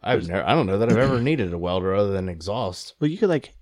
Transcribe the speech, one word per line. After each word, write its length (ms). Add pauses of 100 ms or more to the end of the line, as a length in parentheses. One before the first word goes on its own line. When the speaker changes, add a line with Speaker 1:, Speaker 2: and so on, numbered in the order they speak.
Speaker 1:
I've 180
Speaker 2:
There's 80
Speaker 1:
never, 180
I 80
don't 120
know 120
that 120
I've 80
Speaker 2:
<clears throat> 0
Speaker 1:
ever 220
needed 320
a 60
welder 360
other 180
than 160
exhaust. 720
Speaker 2:
Well, 100
you 80
could, 100
like, 340